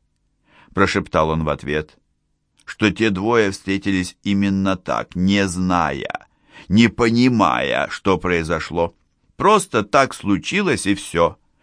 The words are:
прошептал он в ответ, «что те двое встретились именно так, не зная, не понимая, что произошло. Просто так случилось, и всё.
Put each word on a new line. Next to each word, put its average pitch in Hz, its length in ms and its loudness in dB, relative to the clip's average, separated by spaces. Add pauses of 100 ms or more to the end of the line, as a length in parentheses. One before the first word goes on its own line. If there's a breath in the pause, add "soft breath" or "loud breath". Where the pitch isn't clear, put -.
(760 soft breath)
прошептал 90 540 0
он 80 160 -2
в 76 60 -2
ответ, 73 480 -6 (640)
«что - 260 -2
те 110 200 0
двое 104 400 0
встретились 95 720 -4
именно 98 540 0
так, 58 380 -6
не 98 320 2
зная, 85 800 -2 (420 loud breath)
не 110 200 6
понимая, 98 1000 2
что - 260 0
произошло. 85 800 -2 (400)
Просто 185 460 0
так 131 320 2
случилось, 123 720 -2
и 101 80 2
всё. 82 420 -2 (260 loud breath)